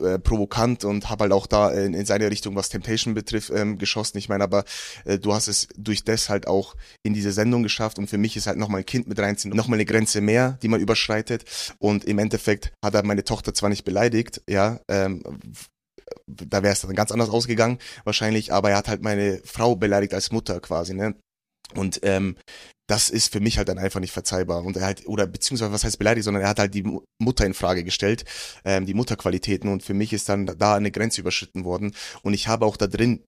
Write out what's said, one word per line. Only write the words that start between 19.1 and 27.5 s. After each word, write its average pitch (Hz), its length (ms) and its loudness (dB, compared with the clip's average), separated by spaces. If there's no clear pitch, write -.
Frau 117 300 2
beleidigt 101 380 2
als 98 180 -2
Mutter 104 280 -2
quasi, 85 340 -4
ne? 101 220 -2
Und, 95 280 -2
ähm, 95 320 2
das 104 220 2
ist - 220 0
für 104 80 -2
mich 110 180 2
halt 101 100 0
dann 92 120 -6
einfach 98 200 -2
nicht 92 120 -4
verzeihbar 87 520 -2
und 92 140 -6
er 95 80 -2
halt, 98 220 -4
oder 104 180 0
beziehungsweise 110 460 -4
was 104 120 -2
heißt 110 140 -2
beleidigt, 107 280 2
sondern 101 180 0
er 98 60 2
hat 104 100 0
halt 101 140 2
die 101 100 -2
Mu-, - 180 -4
Mutter 113 260 2
in 95 100 0